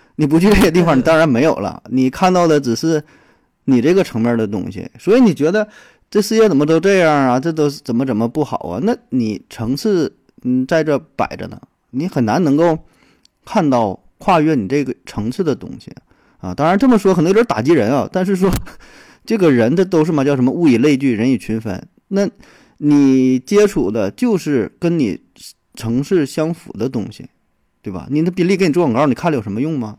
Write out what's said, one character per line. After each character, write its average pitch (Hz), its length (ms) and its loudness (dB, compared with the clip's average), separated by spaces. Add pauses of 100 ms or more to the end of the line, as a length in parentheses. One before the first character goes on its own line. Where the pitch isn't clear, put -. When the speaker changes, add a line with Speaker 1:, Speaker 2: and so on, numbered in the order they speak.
(180)
Speaker 1:
你 151 100 0
不 160 120 2
去 190 100 4
这 208 80 6
些 196 120 4
地 170 140 4
方， 160 120 2
Speaker 2:
嗯。 131 40 4
Speaker 1:
你 - 20 4
当 160 160 2
然 160 100 4
没 123 140 2
有 160 140 2
了。 - 340 -8
你 131 220 0
看 185 200 0
到 175 140 2
的 151 140 4
只 123 160 -2
是 156 280 -2 (600)
你 127 180 2
这 165 140 2
个 190 80 2
层 - 180 -4
面 120 160 0
的 110 80 -2
东 92 260 -8
西， 92 160 -12 (120)
所 214 180 2
以 - 20 4
你 214 140 4
觉 147 180 0
得 208 160 -2 (440)
这 208 100 2
世 220 140 -4
界 220 120 4
怎 170 80 0
么 147 120 2
都 160 120 4
这 190 200 2
样 160 120 4
啊？ 131 280 2
这 165 120 -4
都 156 160 0
怎 139 280 -6
么 135 100 0
怎 127 100 -2
么 113 120 0
不 147 160 -4
好 - 140 -6
啊？ 87 260 -8
那 226 120 0 (140)
你 113 400 -4
层 120 260 -6
次， 175 400 -2 (280)
嗯， 127 240 -2
在 160 160 0
这 151 160 0
摆 - 360 -8
着 - 120 -10
呢， - 120 -16 (300)
你 143 180 -6
很 135 160 -2
难 123 200 0
能 143 120 2
够 165 220 2 (680)
看 175 240 -2
到 117 320 0 (200)
跨 180 200 2
越 156 140 0
你 107 140 -2
这 143 160 -2
个 127 120 -6 (120)
层 110 240 -6
次 190 120 -6
的 143 120 -2
东 - 240 -12
西 - 120 -20 (460)
啊。 90 160 -12
当 151 140 -2
然 190 100 2
这 269 100 2
么 233 120 4
说 185 160 2
可 160 80 2
能 170 60 2
有 196 40 0
点 226 140 4
打 - 120 -4
击 131 120 0
人 120 200 2
啊， - 200 -2
但 185 120 -2
是 190 120 0
说 185 160 0 (340)
<laughs> - 400 -20
这 220 100 -2
个 175 160 4
人 120 240 2
这 190 80 2
都 165 220 0
是 175 60 -2
嘛， 143 120 0
叫 143 120 0
什 127 80 0
么 254 80 2
“物 170 160 0
以 120 100 4
类 143 180 2
聚， 131 200 0
人 120 160 0
以 117 80 0
群 110 200 -6
分”。 101 280 -10 (220)
那 196 200 -2 (480)
你 135 640 2
接 208 260 2
触 147 240 -2
的 107 220 -2
就 233 260 -2
是 143 400 -2
跟 170 220 -2
你 107 220 -2 (540)
层 117 280 -4
次 160 220 0
相 160 280 -4
符 - 200 -14
的 113 160 -4
东 120 200 -6
西， - 200 -18 (520)
对 101 120 -10
吧？ 78 160 -12
你 147 120 0
那 170 80 0
宾 180 160 -2
利 185 120 0
给 185 100 0
你 143 60 0
做 175 100 2
广 127 100 0
告， 143 140 2
你 127 60 0
看 165 180 -2
了 139 60 -2
有 110 40 -4
什 104 80 -10
么 107 120 -6
用 151 180 -4
吗？ 107 180 -10